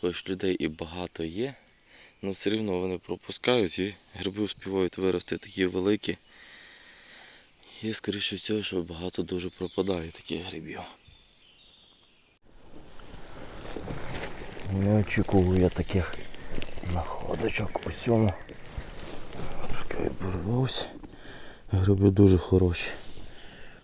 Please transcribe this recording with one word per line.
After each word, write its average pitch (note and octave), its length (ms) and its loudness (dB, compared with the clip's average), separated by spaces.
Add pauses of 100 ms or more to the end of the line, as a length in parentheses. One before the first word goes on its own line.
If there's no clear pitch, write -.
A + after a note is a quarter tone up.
хоч - 280 -2
людей F#2+ 260 0
і D#2+ 140 -2
багато E2 560 -8
є, G#2+ 300 -4 (680)
але G2 100 -4
все G2+ 180 0
рівно G#2+ 280 0
вони F#2 200 -2
пропускають - 800 0
і G2 160 -2 (200)
гриби F#2+ 280 -4
успівають F#2+ 560 -2
вирости F2+ 380 0
такі - 300 -2
великі. F#2 500 0 (1700)
І, A2 100 -2
скоріше G2+ 440 0
всього, G#2+ 260 0
що F#2 200 0
багато F2 400 -4
дуже F2+ 280 -4
пропадає F2+ 600 -2
таких E2 360 -8
грибів. D#2+ 340 -10 (4000)
Не G2+ 280 4
очікував F#2+ 580 4
я F2+ 100 6
таких - 500 0 (760)
находочок - 920 -2
у F#2 40 -4
цьому. A2 420 4 (1400)
Трошки - 360 4
відбурвався. F#2+ 840 0 (840)
Гриби G2 400 6
дуже F#2+ 280 10
хороші. F2+ 520 4 (920)